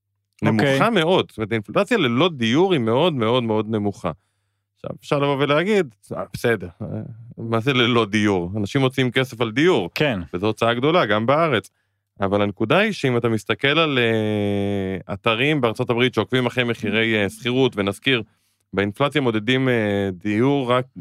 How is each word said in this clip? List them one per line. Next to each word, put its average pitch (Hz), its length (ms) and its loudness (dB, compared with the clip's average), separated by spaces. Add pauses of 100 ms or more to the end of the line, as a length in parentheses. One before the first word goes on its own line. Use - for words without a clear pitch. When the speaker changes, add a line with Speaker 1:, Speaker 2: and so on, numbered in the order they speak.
(420)
Speaker 1:
אוקיי. 110 280 2
Speaker 2:
נמוכה 180 200 4
מאוד, 165 380 2
זאת - 100 -16
אומרת, 110 140 -4
האינפלציה 175 460 0
ללא 135 300 2
דיור 147 440 2
היא 147 80 2
מאוד, 127 320 2
מאוד, 120 300 2
מאוד 110 260 0
נמוכה. 104 420 -2 (640)
עכשיו, - 240 -12
אפשר 147 180 -2
לבוא 143 200 0
ולהגיד, 156 560 0 (220)
"אה, 92 60 -8 (100)
בסדר, 107 360 -2 (140)
אה, - 40 -8 (520)
מה 113 220 -2
זה 131 120 0
ללא 120 340 2
דיור? 98 500 0
אנשים 107 240 -2
מוציאים 131 300 0
כסף 123 300 -2
על 113 100 -2
דיור." 131 440 2
Speaker 1:
כן. 123 260 0 (140)
Speaker 2:
וזו 90 120 -2
הוצאה 117 280 0
גדולה, 147 320 2
גם 107 200 0
בארץ. 143 440 0 (500)
אבל 101 220 2
הנקודה 107 360 0
היא 214 140 0
שאם 127 240 -2
אתה 117 120 0
מסתכל 139 500 -2
על, 151 200 0
אה, 101 1160 -2
אתרים 127 460 0
בארצות 123 300 -2
הברית 120 240 2
שעוקבים 123 320 0
אחרי 123 180 -2
מחירי, 110 580 0
אה, 98 80 0
שכירות, 127 460 0
ונזכיר, 104 460 0 (500)
באינפלציה 104 480 0
מודדים, 127 480 0
אה, 104 440 0
דיור 120 600 0
רק, 131 140 0 (140)